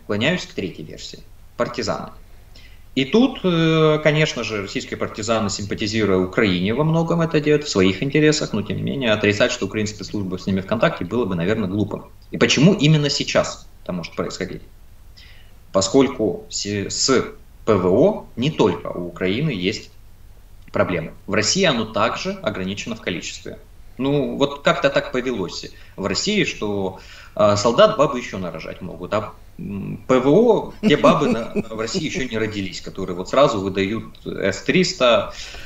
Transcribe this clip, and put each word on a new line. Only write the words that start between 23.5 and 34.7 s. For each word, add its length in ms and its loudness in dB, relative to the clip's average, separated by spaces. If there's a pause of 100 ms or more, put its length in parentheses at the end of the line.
Ну, 380 -2
вот 260 -2
как-то 280 2
так 220 0
повелось 540 -4 (300)
в 100 -6
России, 380 0
что, 540 -4 (360)
э, 220 4
солдат 400 6
бабы 220 2
ещё 200 -8
нарожать 440 -10
могут, 320 -8
а, 180 -2 (260)
м, 480 -10
П 140 6
В 80 2
О, 540 4
те 160 6
бабы 300 4
на, 260 -4
в 260 -6
России 240 -4
ещё 240 -6
не 80 -8
родились, 460 -4
которые 340 -8
вот 140 -8
сразу 280 4
выдают 460 -2 (220)
С 360 -4
триста, 720 2 (340)